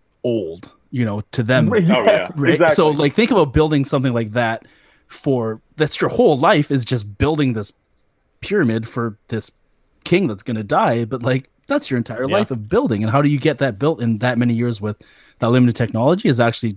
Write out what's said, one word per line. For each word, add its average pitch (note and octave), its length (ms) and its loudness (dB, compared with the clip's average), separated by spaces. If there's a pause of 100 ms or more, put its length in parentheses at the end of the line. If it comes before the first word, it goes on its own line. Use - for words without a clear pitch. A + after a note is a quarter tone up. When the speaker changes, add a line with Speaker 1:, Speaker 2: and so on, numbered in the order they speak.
(220)
Speaker 1:
old, F#2+ 480 -6 (200)
you B2 160 -2
know, G#2 160 -4 (100)
to C3 100 -2
them. B2+ 320 2
Speaker 2:
<laughs> - 0 -
Yeah, F#3+ 220 4
Speaker 3:
Oh, - 80 2
yeah. G3+ 300 2
Speaker 1:
Right? D3 200 2
Speaker 2:
exactly. D#3 200 4
Speaker 1:
So, D#3+ 140 4
like, D3 260 0
think A#3 160 2
about E3 240 2
building D3+ 320 2
something C3 260 0
like A2+ 200 -4
that A2+ 340 -2 (400)
for, A2+ 560 -4 (140)
that's D#3 260 -2
your - 80 2
whole G3 280 4
life, D#3 320 2
is C3+ 140 0
just G#2 320 -4
building C#3+ 380 0
this G#2+ 180 -8 (680)
pyramid A2+ 460 0
for A#2 300 -8 (120)
this A2 220 -6 (540)
king F3+ 220 2
that's G#2 160 -6
gonna A2 200 -6
die. B2 440 0
But, A#2 160 -8
like, C3 260 -2 (180)
that's C#4+ 240 -4
your C3 60 -2
entire A#2+ 320 -4
Speaker 4:
Yeah. E3+ 80 0
Speaker 1:
life G#3 140 0
of A2 180 -8
building. D#3 340 0
And A2 80 -2
how C#3 120 2
do D3 80 2
you D3 80 0
get C#3+ 200 0
that B2 200 -2
built C#3 240 -2
in A2+ 160 0
that B2 180 -2
many A#2+ 160 0
years A2+ 300 -2
with G#2+ 140 -6 (420)
that A#2 100 0
limited B2 280 4
technology C3+ 520 0
is B2 120 4
actually, A#2 360 -2